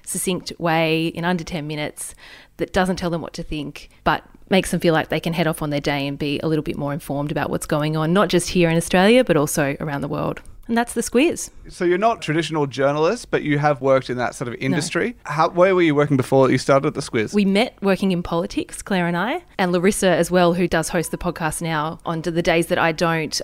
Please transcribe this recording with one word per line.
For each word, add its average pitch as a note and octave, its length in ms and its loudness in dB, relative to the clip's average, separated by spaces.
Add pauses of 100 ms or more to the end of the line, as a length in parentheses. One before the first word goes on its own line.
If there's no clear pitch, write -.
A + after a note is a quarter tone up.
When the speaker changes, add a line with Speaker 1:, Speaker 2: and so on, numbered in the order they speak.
Speaker 1:
succinct - 540 -6
way D#3+ 480 0
in E3 160 -6
under F3 220 -2
ten D3+ 200 -8
minutes D3+ 480 -8 (440)
that - 160 -4
doesn't F#3 240 2
tell F3+ 120 -4
them E3 120 -4
what - 140 -10
to E3+ 60 -10
think, D3 480 -10 (140)
but D#3 200 0 (260)
makes F#3+ 200 2
them F3 120 -2
feel E3+ 120 4
like D3+ 140 0
they D#3 140 -2
can E3 120 -4
head D#3+ 140 0
off D#3+ 140 -2
on D3+ 80 -4
their C#3+ 120 -2
day C#3+ 240 -2
and C#3+ 140 -6
be C#3+ 220 -2
a D#3+ 60 -2
little D#3 140 2
bit - 160 -8
more C#3+ 160 -4
informed C#3+ 380 -6
about D3 180 -2
what's - 160 -4
going D3+ 300 -2
on, D#3 160 0
not F3+ 160 4
just F3 220 2
here E3+ 200 4
in E3 60 2
Australia, G3 480 4
but E3 140 2
also C#3+ 420 0
around C#3+ 220 -6
the D3 80 -6
world. D3+ 320 -4 (260)
And A#3 80 -2
that's A#3 180 -2
The A#3 80 -2
Squiz. - 500 0 (180)
Speaker 2:
So F3 160 -6
you're F3+ 140 2
not A3 240 0
traditional D3+ 420 -2
journalists, C#3+ 580 0
but - 200 -2
you D3 160 0
have D3 220 2
worked C3 280 2
in B2 80 -4
that A#2+ 160 -2
sort B2+ 140 -8
of A2+ 80 -8
Speaker 1:
No. C3+ 100 -6
Speaker 2:
industry. E3+ 500 -2 (100)
How, D#3 240 0
where F#3 260 4
were F3+ 80 4
you D#3 100 4
working D3 240 4
before C3 320 4
you B2+ 80 4
started C#3 300 2
at C#3+ 80 -2
The A#2+ 60 -4
Squiz? B2 340 -4
Speaker 1:
We G#3 100 4
met G3+ 380 0
working F#3+ 280 2
in F3 120 -2
politics, - 580 -6
Claire F3+ 240 -2
and E3+ 100 0
I, B3+ 280 -4 (160)
and F3+ 120 0
Larissa F#3 380 2
as E3 220 2
well, F3 240 4
who F3+ 120 2
does E3 220 0
host E3+ 220 -2
the E3+ 80 -6
podcast E3 420 -4
now D#3+ 420 -4
on E3 200 -4
the E3+ 180 0
days E3+ 260 2
that F3 120 0
I D#3+ 140 2
don't, E3 500 -2